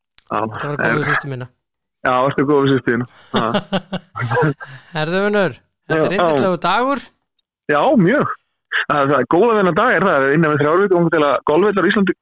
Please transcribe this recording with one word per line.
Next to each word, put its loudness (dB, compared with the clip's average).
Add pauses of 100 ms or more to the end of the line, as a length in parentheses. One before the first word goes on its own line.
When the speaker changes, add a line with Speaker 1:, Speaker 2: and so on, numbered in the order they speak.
(320)
Speaker 1:
Já, -2
Speaker 2:
Það -4
var -10
góð -4
Speaker 1:
en 0
Speaker 2:
við -4
systur -4
mína. -10 (560)
Speaker 1:
Já, 0 (140)
ertu -2
góð 2
við 2
systur 0
mína. -6 (240)
Já. -2 (640)
Speaker 2:
<laughs> -4
Herðu, -2
vinur, 0 (320)
þetta 0
er -2
Speaker 1:
Já, -
já. -2
Speaker 2:
yndislegu 0
dagur. 0 (680)
Speaker 1:
Já, 2 (140)
mjög. 2 (540)
Það, -2
það 2
er -2
góða 2
vinna 2
dag, 0
er 0
það, 2
innan 2
við 0
þrjár 2
vikur, 2
þangað 0
til 2
að 2 (100)
golfvellar 2
á 2
Íslandi 0